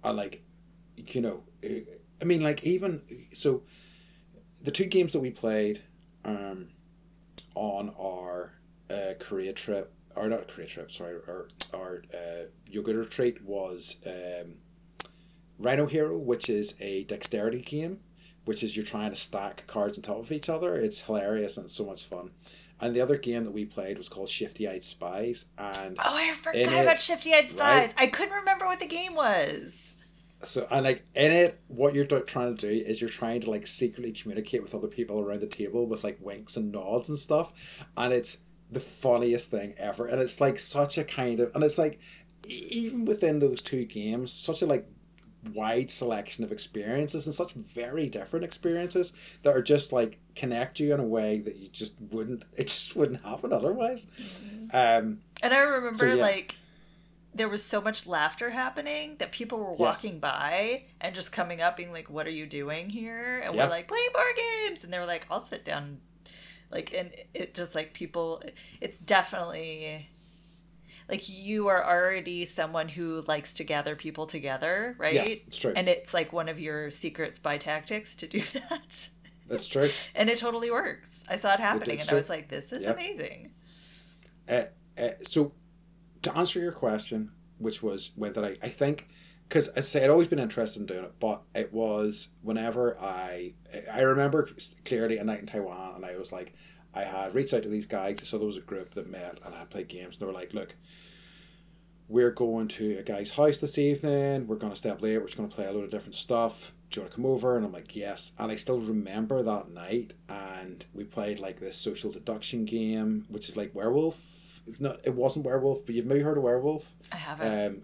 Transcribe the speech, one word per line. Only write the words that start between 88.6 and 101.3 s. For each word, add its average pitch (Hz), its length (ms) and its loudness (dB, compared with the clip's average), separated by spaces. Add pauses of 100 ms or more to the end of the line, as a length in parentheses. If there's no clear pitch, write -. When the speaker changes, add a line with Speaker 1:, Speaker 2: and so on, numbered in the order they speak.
Speaker 1:
I 117 60 -4
think, 143 400 0 (400)
'cause 147 200 6
as - 100 -4
I - 20 2 (180)
say, 131 60 6
I'd 139 60 10
always 165 180 10
been 160 100 2
interested 110 420 0
in 101 60 -4
doing 92 180 -6
it, 90 140 -14
but 110 240 0 (100)
it 107 200 -4
was 107 560 0 (140)
whenever 113 580 0
I, 90 540 -6 (380)
I 123 100 4
remember 139 540 6
s-, - 280 -4
clearly 113 340 0
a 104 60 -4
night 107 160 0
in 104 60 -12
Taiwan, 92 500 -6
and 92 100 -10
I 90 100 -8
was 92 160 -6
like, 92 220 -10 (400)
I 98 80 -2
had 95 320 -4
reached 135 200 2
out 107 100 2
to 107 40 -6
these 104 180 -2
guys, 101 340 -2
I - 40 -12
saw 110 140 -2
there 107 80 0
was 101 100 -4
a 92 40 -8
group 92 340 -10
that 92 160 -8
met 87 340 -12
and 95 80 -14
had 85 180 -16
played 92 180 -8
games, 90 280 -14
and - 40 -12
they 101 120 -6
were 92 60 -8
like, 90 160 -10
"Look, 98 220 -8 (1300)